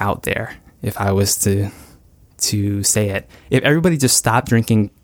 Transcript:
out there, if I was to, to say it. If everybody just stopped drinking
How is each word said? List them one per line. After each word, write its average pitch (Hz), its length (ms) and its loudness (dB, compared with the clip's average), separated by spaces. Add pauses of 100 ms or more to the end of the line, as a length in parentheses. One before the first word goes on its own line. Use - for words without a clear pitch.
out 101 240 -4
there, - 320 -6 (260)
if 104 160 -6
I 98 140 0
was 98 280 0
to, 98 300 0 (680)
to 101 440 -2
say 104 280 0
it. 110 180 -6 (220)
If 127 140 2
everybody 165 320 2
just 135 200 2
stopped 117 320 0
drinking 113 420 2 (140)